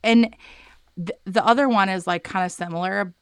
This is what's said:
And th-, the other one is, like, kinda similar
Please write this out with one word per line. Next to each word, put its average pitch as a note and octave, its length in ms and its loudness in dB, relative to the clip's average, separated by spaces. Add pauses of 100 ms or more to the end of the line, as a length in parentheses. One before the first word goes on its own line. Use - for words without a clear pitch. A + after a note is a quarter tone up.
And A3+ 300 4 (600)
th-, F3 300 -10
the F#3+ 200 -2
other B3 220 4
one G3+ 220 2
is, F#3 180 -4
like, F3 160 -2
kinda F3+ 260 -4
similar F3+ 720 -6